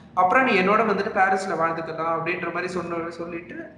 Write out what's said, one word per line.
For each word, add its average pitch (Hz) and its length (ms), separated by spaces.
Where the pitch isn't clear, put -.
அப்புறம் 185 300
நீ 240 80
என்னோட 202 280
வந்துட்டு 208 360
பாரிஸ்ல 190 420
வாழ்ந்துக்கலாம் 160 640
அப்படின்ற 170 240
மாதிரி 170 240
சொன்ன, 170 420
சொல்லிட்டு, 170 540